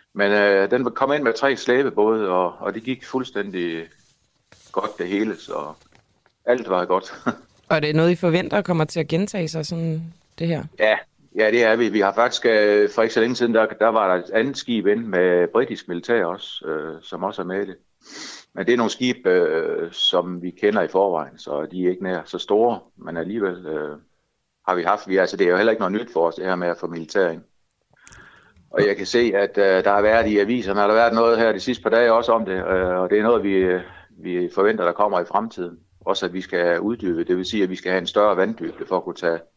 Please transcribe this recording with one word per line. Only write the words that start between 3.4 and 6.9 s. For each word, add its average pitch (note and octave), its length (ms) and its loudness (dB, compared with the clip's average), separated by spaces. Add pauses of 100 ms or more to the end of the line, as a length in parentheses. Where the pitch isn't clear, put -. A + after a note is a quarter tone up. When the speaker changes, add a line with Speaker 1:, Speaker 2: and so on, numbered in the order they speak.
Speaker 1:
godt - 260 -6
det F2 100 -4
hele, G2+ 280 -2
så D2+ 360 -10 (720)
alt A#2+ 260 0
var F2+ 140 0
godt. F2+ 300 -2 (260)